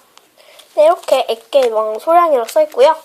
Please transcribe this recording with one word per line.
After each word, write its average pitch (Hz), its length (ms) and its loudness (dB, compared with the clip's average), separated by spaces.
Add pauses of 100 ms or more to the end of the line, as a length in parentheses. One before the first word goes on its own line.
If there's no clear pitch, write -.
(760)
네, 302 100 2
이렇게 320 420 0
액계 247 400 -2
왕소량이라고 226 800 0
써있고요. 302 560 0